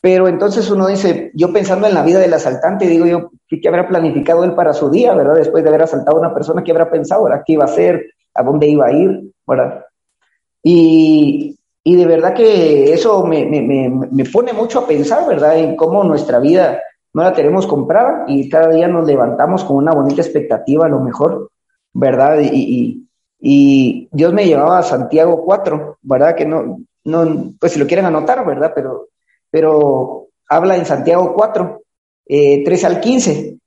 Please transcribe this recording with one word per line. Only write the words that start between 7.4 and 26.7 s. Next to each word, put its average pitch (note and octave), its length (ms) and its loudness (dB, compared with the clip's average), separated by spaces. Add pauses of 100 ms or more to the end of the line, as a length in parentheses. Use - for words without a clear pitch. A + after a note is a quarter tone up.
¿Qué D#3+ 80 0
iba D3 120 2
a - 20 -4
hacer? F3 380 0 (280)
¿A - 80 -2
dónde D3 260 0
iba D3 200 2
a C3 40 2
ir? F#3+ 400 -2 (140)
¿Verdad?". B2+ 400 -4 (760)
Y, D#3 920 4 (260)
y F3 120 4
de F3+ 100 4
verdad E3 300 2
que D#3+ 580 4
eso G3 320 0
me, D#3+ 200 -2
me, D3+ 160 -2
me, C3 280 -2
me - 360 -2
pone A#3+ 280 -2
mucho A3+ 260 -4
a A#3+ 80 -4
pensar, C#4 400 0
¿verdad? D#3 300 2
En D#3 180 -2
cómo F3+ 280 0
nuestra D3 360 0
vida E3 400 2 (340)
no D#3 100 -2
la F#3 100 0
tenemos E3+ 320 0
comprada G#3 640 -2
y C#3 200 -2
cada D#3+ 220 2
día E3 180 2
nos E3 200 0
levantamos C#3 560 0
con C#3 140 -2
una D3+ 140 0
bonita C#3+ 300 0
expectativa, D3+ 640 -2
a D#3 40 0
lo C3+ 100 0
mejor, C3 500 -4 (440)
¿verdad? C3+ 460 2
Y, C#3+ 80 0
y, - 600 -4 (320)
y C#3 720 2
Dios E3 220 2
me G3+ 120 0
llevaba D#3+ 340 2
a - 40 0
Santiago D#3+ 600 0
cuatro, F3 600 -4
¿verdad? C#3 320 0
Que D#3 100 -4
no, D3+ 340 -6 (260)